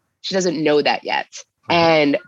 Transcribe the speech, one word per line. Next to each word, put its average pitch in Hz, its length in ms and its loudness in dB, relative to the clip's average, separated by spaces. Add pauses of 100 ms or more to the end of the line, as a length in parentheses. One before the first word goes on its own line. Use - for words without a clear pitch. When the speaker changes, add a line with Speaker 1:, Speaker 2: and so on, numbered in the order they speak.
(220)
Speaker 1:
She - 120 -8
doesn't 180 280 -2
know 147 200 2
that 131 240 -2
yet. - 220 -6 (420)
Speaker 2:
Mm-hmm. - 20 -4
Speaker 1:
And 160 460 2 (100)